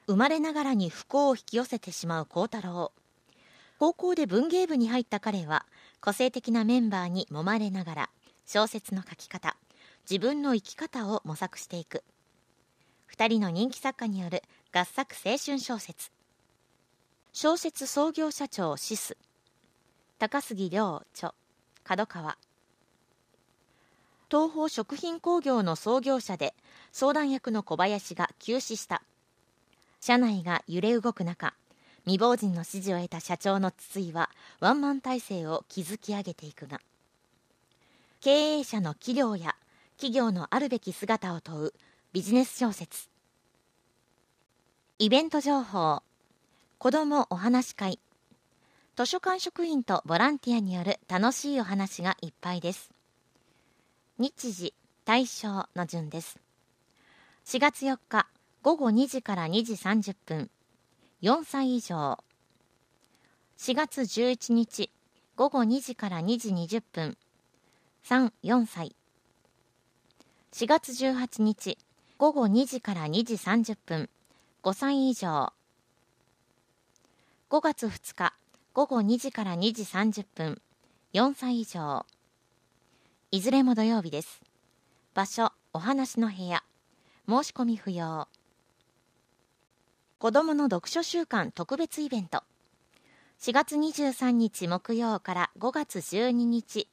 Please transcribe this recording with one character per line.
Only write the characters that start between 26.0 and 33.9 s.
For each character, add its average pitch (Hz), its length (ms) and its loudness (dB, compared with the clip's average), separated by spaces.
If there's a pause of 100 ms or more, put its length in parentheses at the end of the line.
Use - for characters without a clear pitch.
業 262 180 2
者 190 180 -6
で、 143 160 -2 (380)
相 277 220 2
談 294 180 2
役 254 200 -4
の 214 120 -2
小 156 140 -6
林 190 380 0
が 175 140 0 (100)
急 240 200 -2
死 226 180 -8
し - 80 -10
た。 - 180 -4 (960)
社 247 180 4
内 214 260 2
が 170 240 -2
揺 175 140 -2
れ 226 180 4
動 226 140 -2
く 185 100 -4
中、 170 300 -4 (480)
未 185 160 0
亡 240 180 4
人 202 180 0
の 165 120 -4
支 196 160 -10
持 190 120 -2
を 175 40 -2
得 175 100 -4
た 165 140 -10
社 175 160 -4
長 196 240 0
の 185 100 0
筒 - 300 -10